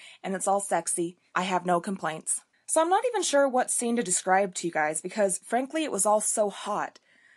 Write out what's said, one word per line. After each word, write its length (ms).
and 120
it's 120
all 140
sexy. 560
I 100
have 200
no 160
complaints. 600
So 120
I'm 80
not 180
even 160
sure 260
what 220
scene 240
to 80
describe 540
to 100
you 60
guys, 280
because 380
frankly, 460
it 80
was 120
all 160
so 300
hot. 480